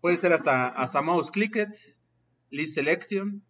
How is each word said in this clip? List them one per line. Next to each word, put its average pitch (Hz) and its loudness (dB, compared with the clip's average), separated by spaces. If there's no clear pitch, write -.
Puede 175 2
ser 170 4
hasta, 131 4
hasta 131 -2
mouse 165 0
clicked, 208 -2
list 151 -6
selection 196 -2